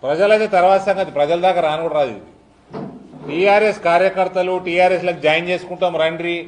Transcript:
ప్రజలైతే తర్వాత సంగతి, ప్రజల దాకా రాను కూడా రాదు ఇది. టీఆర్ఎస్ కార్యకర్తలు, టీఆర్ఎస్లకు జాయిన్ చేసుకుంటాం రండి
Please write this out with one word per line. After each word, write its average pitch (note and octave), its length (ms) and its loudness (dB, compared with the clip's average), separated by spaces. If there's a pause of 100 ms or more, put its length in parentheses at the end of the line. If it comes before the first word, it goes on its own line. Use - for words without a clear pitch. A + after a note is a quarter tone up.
ప్రజలైతే G3+ 440 2 (100)
తర్వాత F#3 320 4
సంగతి, F#3 300 -2
ప్రజల D#3 280 2
దాకా F3+ 200 2
రాను D#3 180 -2
కూడా D3+ 140 -2
రాదు C3+ 160 0
ఇది. F#2+ 100 -18 (1000)
టీఆర్ఎస్ G3+ 600 2
కార్యకర్తలు, F#3 640 0 (120)
టీఆర్ఎస్లకు F3 600 0
జాయిన్ E3 260 0
చేసుకుంటాం F3+ 500 -4
రండి E3+ 340 -2 (120)